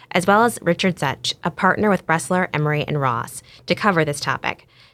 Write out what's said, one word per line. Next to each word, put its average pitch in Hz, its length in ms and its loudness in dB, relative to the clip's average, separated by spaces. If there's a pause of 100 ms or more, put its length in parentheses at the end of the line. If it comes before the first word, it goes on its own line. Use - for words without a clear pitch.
as 175 160 -2
well 208 200 6
as 233 160 -2
Richard 175 360 0
Such, - 460 -4
a 175 80 -2
partner 196 380 2
with 185 180 0
Bressler, 175 460 0
Emery, 151 340 0
and 147 120 -2
Ross, 123 440 -4 (220)
to 175 100 0
cover 170 300 2
this 147 160 -6
topic. - 440 -4 (280)